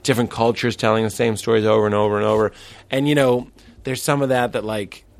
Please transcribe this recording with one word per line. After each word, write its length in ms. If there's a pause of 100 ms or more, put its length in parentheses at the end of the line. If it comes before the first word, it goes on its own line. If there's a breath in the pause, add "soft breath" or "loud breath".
different 260
cultures 460
telling 300
the 40
same 280
stories 280
over 200
and 100
over 220
and 80
over. 260 (400 loud breath)
And, 160
you 80
know, 320 (380 loud breath)
there's 160
some 200
of 60
that 260
that, 120
like, 400 (140)